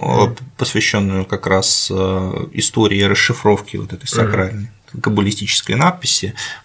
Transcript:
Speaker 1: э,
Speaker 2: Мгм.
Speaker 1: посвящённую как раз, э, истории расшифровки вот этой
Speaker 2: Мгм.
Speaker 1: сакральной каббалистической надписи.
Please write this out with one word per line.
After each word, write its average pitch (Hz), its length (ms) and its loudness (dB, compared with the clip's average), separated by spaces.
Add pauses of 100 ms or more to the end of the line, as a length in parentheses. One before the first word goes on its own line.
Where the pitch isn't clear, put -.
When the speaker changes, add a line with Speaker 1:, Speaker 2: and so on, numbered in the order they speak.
Speaker 1:
э, 120 220 4
Speaker 2:
Мгм. 117 120 0 (220)
Speaker 1:
посвящённую 101 680 0
как - 220 -4
раз, - 460 2
э, 95 380 0 (240)
истории 104 480 2
расшифровки 101 760 2
вот 101 160 -8
этой 90 100 -12
Speaker 2:
Мгм. - 60 -14
Speaker 1:
сакральной 104 600 -2 (320)
каббалистической 101 760 0
надписи. 165 580 0 (300)